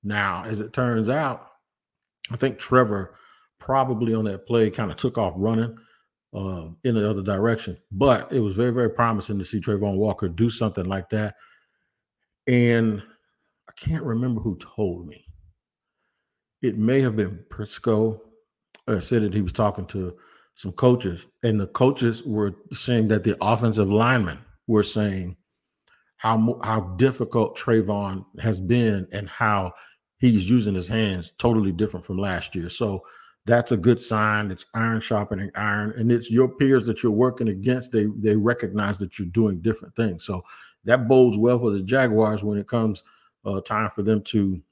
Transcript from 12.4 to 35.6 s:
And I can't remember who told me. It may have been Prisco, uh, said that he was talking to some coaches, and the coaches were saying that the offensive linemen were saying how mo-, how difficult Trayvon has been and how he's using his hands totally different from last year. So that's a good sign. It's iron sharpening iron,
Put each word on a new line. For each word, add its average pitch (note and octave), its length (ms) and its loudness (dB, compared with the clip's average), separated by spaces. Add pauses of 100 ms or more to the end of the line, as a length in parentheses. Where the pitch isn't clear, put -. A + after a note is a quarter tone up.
And A#2 560 4 (680)
I - 80 -20
can't - 280 -4
remember A#2+ 360 -2
who F#2+ 160 -4
told F2 500 -6
me. - 180 -20 (1400)
It A2 160 -2
may A#2+ 220 2
have A#2+ 160 0
been G2 340 -4
Prisco, G#2+ 680 -2 (680)
uh, G2+ 120 0
said A#2 220 0
that G2+ 120 -2
he G#2 80 0
was F2+ 100 -4
talking G2+ 340 -2
to F#2 300 -8 (380)
some - 180 -12
coaches, B2 540 0 (160)
and A2 180 2
the G2 80 -4
coaches B2+ 560 2
were G#2 300 -2 (180)
saying A#2 360 0
that G#2 160 2
the G2+ 160 0
offensive A2 500 2
linemen G#2+ 480 2 (280)
were G#2+ 160 4
saying F#2+ 540 -2 (800)
how A2+ 200 0
mo-, A#2 280 2
how A2 160 -2 (160)
difficult A#2+ 600 0
Trayvon G2+ 680 0 (160)
has G#2 200 -2
been G#2+ 520 0
and G2+ 160 -8
how G#2 440 0 (460)
he's G#2+ 300 4
using G#2+ 260 2
his F2+ 140 -4
hands G2 500 -4
totally A2 340 2
different F2+ 320 -4
from F#2 140 -6
last F#2+ 360 -6
year. E2+ 140 -6
So G2 340 -4 (440)
that's A#2+ 260 4
a A#2+ 40 2
good A#2 220 4
sign. G#2+ 520 0
It's F#2 240 -12
iron A2+ 260 -2
sharpening G2+ 540 -4
iron, G#2 420 -2